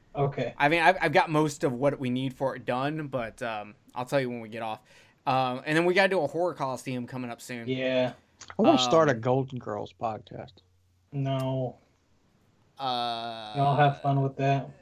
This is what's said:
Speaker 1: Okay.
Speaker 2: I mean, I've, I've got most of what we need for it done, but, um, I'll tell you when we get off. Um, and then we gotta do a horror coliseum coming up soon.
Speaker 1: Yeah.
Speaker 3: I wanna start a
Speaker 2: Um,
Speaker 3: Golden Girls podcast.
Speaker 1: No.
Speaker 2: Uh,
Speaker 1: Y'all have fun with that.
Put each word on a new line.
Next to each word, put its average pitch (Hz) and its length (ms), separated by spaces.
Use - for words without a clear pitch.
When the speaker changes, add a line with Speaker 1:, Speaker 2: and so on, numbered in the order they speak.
Speaker 1:
Okay. 139 420
Speaker 2:
I 143 120
mean, 170 120
I've, 180 180
I've 160 140
got 170 160
most 156 340
of 147 80
what 135 280
we 131 100
need 127 240
for 131 220
it 120 100
done, 143 420
but, 123 340
um, 107 340
I'll 123 100
tell 143 140
you 127 100
when 120 120
we 110 80
get 113 140
off. 110 180
Um, 127 400
and 151 120
then 170 80
we 180 80
gotta 196 160
do 185 120
a 147 60
horror 165 260
coliseum 127 540
coming 127 240
up 117 100
soon. 120 260
Speaker 1:
Yeah. 131 460
Speaker 3:
I - 40
wanna 277 180
start 151 280
a 143 60
Speaker 2:
Um, 117 80
Speaker 3:
Golden 127 380
Girls 107 420
podcast. 110 520
Speaker 1:
No. 131 640
Speaker 2:
Uh, 117 800
Speaker 1:
Y'all 139 220
have 143 240
fun 139 200
with 135 160
that. 139 320